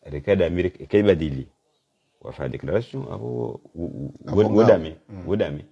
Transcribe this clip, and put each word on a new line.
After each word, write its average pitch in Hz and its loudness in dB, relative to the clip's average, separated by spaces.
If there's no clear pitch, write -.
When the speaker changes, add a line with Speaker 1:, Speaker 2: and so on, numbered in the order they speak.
Speaker 1:
rekada 85 0
Amerika 87 -2
ikaibadili. 80 2
Wafa - -10
declaration, 95 -4
abo, 120 -8
u-, 85 -8
u-, - -10
Speaker 2:
Abo 92 2
Speaker 1:
wodami, 107 4
Speaker 2:
mm. 92 -14
Speaker 1:
wodami. 82 -4